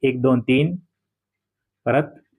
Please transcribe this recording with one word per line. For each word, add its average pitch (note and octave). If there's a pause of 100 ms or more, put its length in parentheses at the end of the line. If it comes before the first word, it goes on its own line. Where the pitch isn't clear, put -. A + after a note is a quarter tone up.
एक, B2+
दोन, B2+
तीन, C#3+ (1080)
परत C#3+ (240)